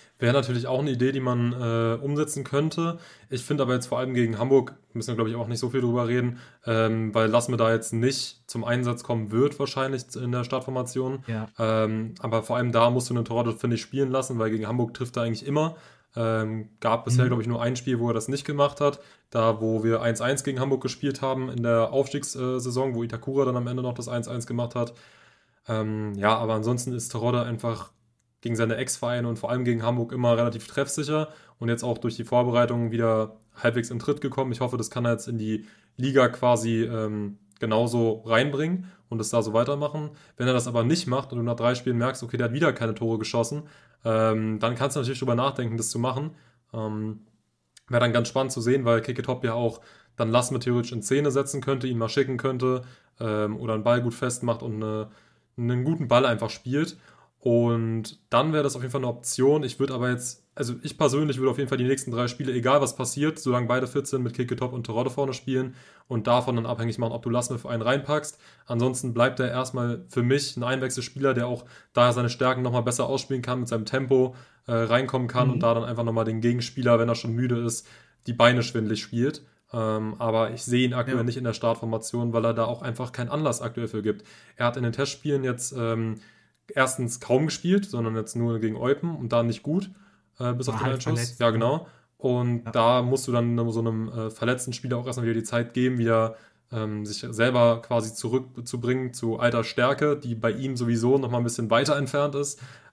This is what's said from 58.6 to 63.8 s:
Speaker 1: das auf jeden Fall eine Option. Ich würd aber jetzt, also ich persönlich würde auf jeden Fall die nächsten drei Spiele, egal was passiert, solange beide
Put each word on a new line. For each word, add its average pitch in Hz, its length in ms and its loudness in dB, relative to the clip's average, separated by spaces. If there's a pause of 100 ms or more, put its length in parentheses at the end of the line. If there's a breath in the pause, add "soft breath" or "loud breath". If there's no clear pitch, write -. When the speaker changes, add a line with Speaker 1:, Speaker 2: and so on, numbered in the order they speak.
Speaker 1:
das 139 100 0
auf 123 80 -8
jeden 127 80 -6
Fall 131 120 -2
eine 127 60 -2
Option. 135 540 2
Ich 123 160 -6
würd 135 140 0
aber 123 180 -2
jetzt, - 320 -6 (140)
also 123 260 -4
ich - 160 -10
persönlich 143 400 2
würde 131 140 2
auf 123 60 -4
jeden 135 100 -2
Fall 131 100 -2
die 123 60 2
nächsten 131 260 0
drei 120 160 0
Spiele, 131 260 -4
egal 127 280 4
was 131 160 -2
passiert, 147 420 -2
solange 123 300 0
beide 127 180 0